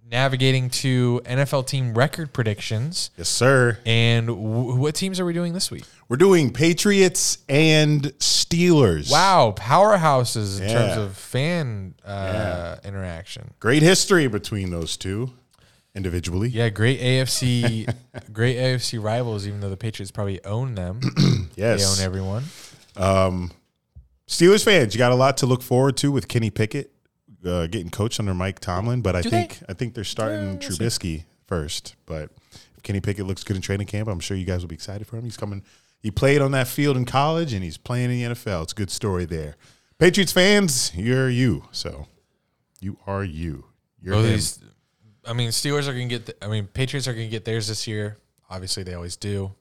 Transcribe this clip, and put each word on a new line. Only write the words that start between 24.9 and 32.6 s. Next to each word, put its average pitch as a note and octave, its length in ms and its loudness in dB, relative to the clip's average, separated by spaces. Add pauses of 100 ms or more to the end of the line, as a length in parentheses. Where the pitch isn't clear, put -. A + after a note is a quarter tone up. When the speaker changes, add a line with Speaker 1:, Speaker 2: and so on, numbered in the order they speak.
Speaker 2:
you A2 40 -2
got B2 140 4
a B2+ 40 4
lot C3 220 4
to C3+ 80 2
look B2+ 160 2
forward C3 360 2
to C#3+ 120 2
with C3 180 -2
Kenny A2+ 220 0
Pickett, B2 400 -4 (560)
uh, F2 200 0
getting F2 240 -6
coached - 300 -4
under G2 140 -2
Mike F#2+ 260 -4
Tomlin, A2 420 -2
but F#2 140 2
I F2 60 0
Speaker 1:
Do - 80 -2
they? E4+ 60 2 (100)
Speaker 2:
think, - 120 -18 (100)
I G2 40 -10
think A#2 220 -8
they're G#2+ 100 -10
starting A2 340 -4
Speaker 1:
Uh, G2 220 -6
we'll - 100 -10
see. G2+ 140 -4
Speaker 2:
Trubisky E2 400 -4 (220)
first. - 500 -8 (100)
But D#2 240 -10 (460)